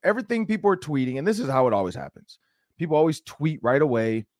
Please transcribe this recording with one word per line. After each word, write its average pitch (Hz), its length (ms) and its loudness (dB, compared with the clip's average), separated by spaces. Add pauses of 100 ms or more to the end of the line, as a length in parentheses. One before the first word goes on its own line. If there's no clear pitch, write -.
everything 220 420 -2
people 202 240 0
are 185 60 2
tweeting, 135 420 -2
and 151 80 -4
this 214 140 0
is 185 80 -6
how 131 180 2
it 117 60 2
always 95 220 0
happens. - 440 -16 (400)
People 156 180 -2
always 156 260 2
tweet 156 400 -4
right 127 200 4
away 113 440 0 (140)